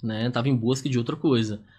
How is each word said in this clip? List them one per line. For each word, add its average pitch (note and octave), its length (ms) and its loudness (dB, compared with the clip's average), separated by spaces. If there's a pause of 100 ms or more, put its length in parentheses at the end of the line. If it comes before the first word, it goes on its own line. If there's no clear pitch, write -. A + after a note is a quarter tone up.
né? A2+ 300 -2
Tava B2 180 0
em C3 60 4
busca B2+ 340 0
de B2+ 80 0
outra A#2+ 180 -2
coisa. A2+ 460 2 (180)